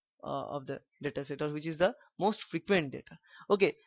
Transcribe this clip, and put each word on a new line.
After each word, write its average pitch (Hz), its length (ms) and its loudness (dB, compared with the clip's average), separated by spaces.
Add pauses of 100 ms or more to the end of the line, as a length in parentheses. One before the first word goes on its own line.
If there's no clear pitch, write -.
(240)
uh, 139 240 -4
of 139 180 -6
the 139 160 -8 (220)
data 143 200 -4
set, 143 200 -6
or 151 60 -2
which 151 180 -6
is 160 100 -4
the 185 160 4 (240)
most 202 320 2
frequent 165 420 2
data. - 280 -12 (320)
Okay, 196 240 6 (120)